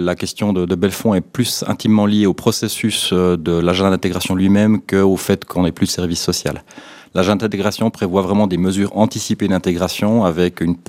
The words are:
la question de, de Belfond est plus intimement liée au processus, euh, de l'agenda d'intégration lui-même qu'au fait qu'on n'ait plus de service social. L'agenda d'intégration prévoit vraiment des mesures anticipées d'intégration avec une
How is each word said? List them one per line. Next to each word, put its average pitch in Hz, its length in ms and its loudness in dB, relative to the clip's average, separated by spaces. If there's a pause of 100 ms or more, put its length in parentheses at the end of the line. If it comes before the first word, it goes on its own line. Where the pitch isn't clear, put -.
la 87 100 0
question 101 380 -4
de, 90 120 0
de 92 100 0
Belfond 98 380 0
est 90 80 2
plus - 460 -4
intimement 104 400 2
liée 104 180 2
au 92 80 4
processus, - 800 -2
euh, 90 240 4
de 82 140 -2
l'agenda 92 400 2
d'intégration 92 420 -2
lui-même 101 480 2
qu'au 98 360 2
fait - 280 -2
qu'on 90 180 -2
n'ait 85 80 2
plus - 140 -4
de - 60 -2
service 85 300 -4
social. - 420 -4 (520)
L'agenda 98 320 2
d'intégration 101 420 -2
prévoit 95 320 0
vraiment 101 240 2
des 90 140 0
mesures 95 360 0
anticipées 104 520 0
d'intégration 92 800 0
avec 87 360 0
une 87 140 0 (140)